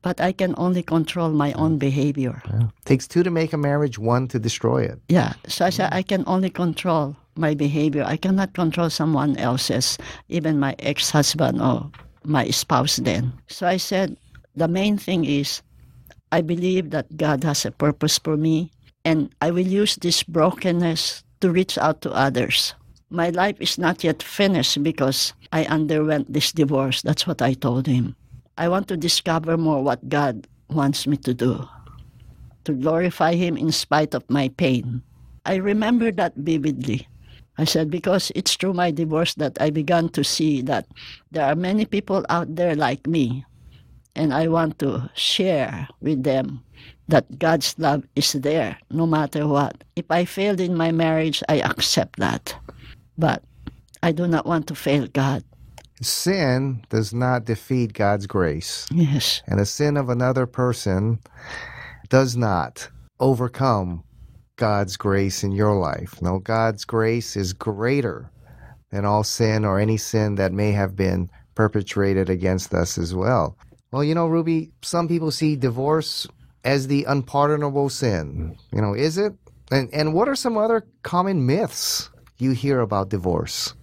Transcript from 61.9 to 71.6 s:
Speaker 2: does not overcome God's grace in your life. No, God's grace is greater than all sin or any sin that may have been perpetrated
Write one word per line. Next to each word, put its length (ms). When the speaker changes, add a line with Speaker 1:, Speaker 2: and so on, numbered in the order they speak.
Speaker 2:
does 260
not 540
overcome 840
God's 420
grace 440
in 100
your 280
life. 400
No, 180
God's 460
grace 520
is 180
greater 760
than 160
all 180
sin 400
or 160
any 160
sin 400
that 160
may 200
have 240
been 340
perpetrated 720